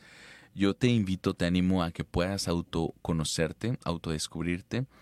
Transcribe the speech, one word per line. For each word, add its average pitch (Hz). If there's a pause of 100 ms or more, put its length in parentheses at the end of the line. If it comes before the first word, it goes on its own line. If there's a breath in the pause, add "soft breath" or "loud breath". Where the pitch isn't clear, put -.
(560 loud breath)
yo 98
te -
invito, 98
te 90
animo 90
a 85
que -
puedas 95
autoconocerte, 85
autodescubrirte 85 (140 soft breath)